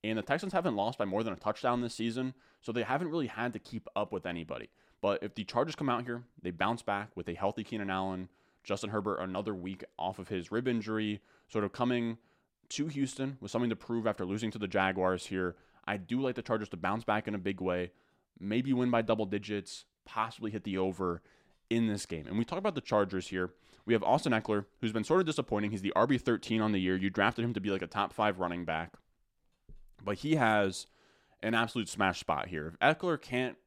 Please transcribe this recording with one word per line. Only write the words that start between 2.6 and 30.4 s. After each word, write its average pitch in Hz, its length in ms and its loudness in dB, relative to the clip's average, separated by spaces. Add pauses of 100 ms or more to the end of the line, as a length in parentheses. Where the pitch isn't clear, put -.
so 120 100 -6
they 113 120 0
haven't 147 260 0
really 151 180 -2
had 117 260 -4
to 107 60 -6
keep - 360 -10
up 104 160 0
with 95 140 -4
anybody. 82 440 -6 (320)
But 98 220 2
if 101 120 -8
the 107 80 -6
Chargers 143 320 0
come 143 140 -2
out 120 160 0
here, 120 180 -6 (180)
they 90 100 -4
bounce 95 300 0
back 101 340 -2
with 87 140 -8
a 85 40 -4
healthy 98 300 -2
Keenan 104 260 -6
Allen, 95 400 -2 (340)
Justin 101 260 -4
Herbert 104 280 0
another 95 360 -4
week 92 300 -8 (140)
off 95 220 -6
of 90 80 -12
his 92 240 -4
rib 120 160 0
injury, 110 540 0 (260)
sort - 160 -2
of 98 80 -2
coming 120 460 0 (520)
to 147 180 -2
Houston 135 540 -2
with 101 100 -10
something 120 180 0
to 113 60 -2
prove 113 320 -2
after 101 180 0
losing 107 260 -2
to - 60 -10
the 104 100 -2
Jaguars 92 580 2
here. 90 300 -2 (300)
I 104 120 -2
do 110 240 -2
like 131 140 0
the 117 60 -6
Chargers 107 280 -2
to 92 80 -10
bounce 98 260 0
back 107 240 0
in 104 80 -2
a 98 40 -4
big 95 200 -2
way, 90 320 0 (480)
maybe 120 340 0
win 123 180 4
by 117 100 4
double 110 240 2
digits, 101 600 -4 (200)
possibly 110 460 -4
hit 104 120 -6
the 95 140 -2
over 92 440 0 (480)
in 117 180 4
this 104 180 -2
game. 76 220 -8
And 92 100 -2
we 117 80 2
talk 175 140 -4
about 196 160 -2
the 139 60 -4
Chargers 98 460 2
here. 92 240 -2 (340)
We 113 80 4
have 107 100 4
Austin 135 300 4
Eckler, 104 320 2 (160)
who's 113 100 0
been 107 120 -2
sort 165 160 4
of 185 60 4
disappointing. 110 460 0
He's 101 100 -4
the 95 120 0
R 107 120 6
B 131 120 2
thirteen 113 440 2
on 107 120 4
the 95 60 4
year. 92 160 4
You 95 140 2
drafted 104 340 2
him 120 100 0
to 98 80 -2
be, 101 100 -2
like, 95 100 0
a 85 60 -6
top 101 260 -2
five 104 260 2
running 87 260 -2
back, 80 280 -2 (1120)
but 98 140 -2
he 156 180 2
has 107 500 4 (560)